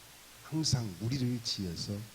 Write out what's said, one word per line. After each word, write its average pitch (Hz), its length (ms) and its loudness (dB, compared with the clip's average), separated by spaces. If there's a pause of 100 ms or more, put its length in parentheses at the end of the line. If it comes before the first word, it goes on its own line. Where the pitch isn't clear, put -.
(440)
항상 131 560 2
무리를 123 420 2
지어서 92 500 -2 (220)